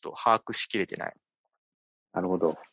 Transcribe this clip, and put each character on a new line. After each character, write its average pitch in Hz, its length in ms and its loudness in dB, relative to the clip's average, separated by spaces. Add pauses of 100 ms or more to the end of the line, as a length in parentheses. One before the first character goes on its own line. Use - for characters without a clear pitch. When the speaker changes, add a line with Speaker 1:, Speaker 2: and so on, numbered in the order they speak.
Speaker 1:
ょ - 60 -8
っ - 20 -10
と - 80 -14
把 113 180 6
握 - 140 -10
し - 140 -2
き 113 100 -2
れ 92 80 0
て - 120 -8
な - 120 -6
い。 - 60 -16 (960)
Speaker 2:
な 92 80 -2
る 90 60 0
ほ 90 100 2
ど。 80 200 2 (160)